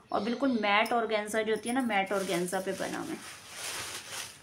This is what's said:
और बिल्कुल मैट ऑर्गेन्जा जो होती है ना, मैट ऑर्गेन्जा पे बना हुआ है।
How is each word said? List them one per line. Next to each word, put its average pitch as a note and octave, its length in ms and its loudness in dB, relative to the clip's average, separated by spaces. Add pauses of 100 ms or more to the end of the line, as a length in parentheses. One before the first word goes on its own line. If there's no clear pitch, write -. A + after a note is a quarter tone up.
(120)
और G3+ 100 2
बिल्कुल A#3+ 300 2 (100)
मैट G#3+ 320 4
ऑर्गेन्जा A3 480 2
जो A3 140 2
होती G#3+ 140 -6
है A#3+ 60 0
ना, C4+ 80 4
मैट G3+ 280 2
ऑर्गेन्जा F#3 480 0
पे F#3+ 140 -2
बना - 240 -4
हुआ - 100 -6
है। - 100 -6 (1300)